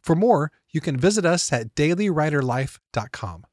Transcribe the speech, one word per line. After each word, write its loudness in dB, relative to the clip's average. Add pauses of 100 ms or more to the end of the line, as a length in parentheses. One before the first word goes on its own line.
For 0
more, 2 (200)
you -4
can -4
visit 2
us 0
at -4
daily 0
writer 0
life -4 (100)
dot -6
com. -12